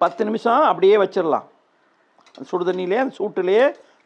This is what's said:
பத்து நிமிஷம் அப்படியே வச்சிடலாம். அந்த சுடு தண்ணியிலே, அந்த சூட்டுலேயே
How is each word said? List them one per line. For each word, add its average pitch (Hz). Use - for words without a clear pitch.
பத்து 175
நிமிஷம் 233
அப்படியே 190
வச்சிடலாம். 165
அந்த -
சுடு 180
தண்ணியிலே, 185
அந்த 269
சூட்டுலேயே 202